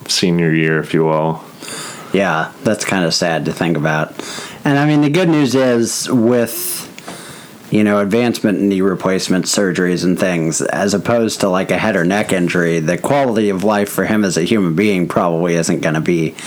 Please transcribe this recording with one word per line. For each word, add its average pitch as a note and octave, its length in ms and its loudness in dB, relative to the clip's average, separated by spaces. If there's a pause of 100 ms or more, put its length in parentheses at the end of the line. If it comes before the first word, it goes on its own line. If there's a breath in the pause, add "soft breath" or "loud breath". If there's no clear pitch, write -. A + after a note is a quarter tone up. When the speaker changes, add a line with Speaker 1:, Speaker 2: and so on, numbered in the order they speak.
Speaker 1:
senior E2+ 440 0
year, D#2+ 280 2
if D#2 160 -6
you D#2+ 100 2
will. D#2+ 380 -2 (680 loud breath)
Speaker 2:
Yeah, F#3 380 0 (120)
that's G#2+ 220 -2
kinda F2+ 260 0
sad D#2+ 340 -2
to E2 80 -2
think E2+ 240 -2
about. D#2 360 -2 (500 loud breath)
And, C#3+ 160 2
I D3 60 2
mean, D3+ 160 4
the D3 80 2
good F3 200 2
news C#3+ 260 2
is A#2+ 540 2
with, A#2 720 0 (880 loud breath)
you G#2+ 140 4
know, G#2 160 4
advancement G#2+ 600 2
in G2+ 100 4
knee G2 120 2
replacement F#2 640 0
surgeries F2+ 600 0
and F2+ 120 2
things, E2 440 0
as - 320 0
opposed A#2 480 0
to, G2+ 80 2
like, F2+ 200 0
a F#2 80 0
head G2 200 0
or E2+ 80 2
neck G#2 260 0
injury, E2+ 480 0
the E2 180 0
quality A#2 520 0
of F#2+ 160 -2
life G#2 240 2
for F#2+ 160 -2
him G#2 180 0
as F2+ 140 -2
a D#2+ 60 2
human F#2 300 2
being F#2 340 2
probably E2+ 480 0
isn't E2+ 260 0
gonna D#2+ 200 0
be E2 300 0 (160 loud breath)